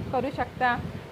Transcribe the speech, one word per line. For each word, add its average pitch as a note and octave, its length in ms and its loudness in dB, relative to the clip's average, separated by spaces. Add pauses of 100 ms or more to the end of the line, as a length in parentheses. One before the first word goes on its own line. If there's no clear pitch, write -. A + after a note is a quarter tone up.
(120)
करू B3+ 240 2
शकता B3 440 2 (320)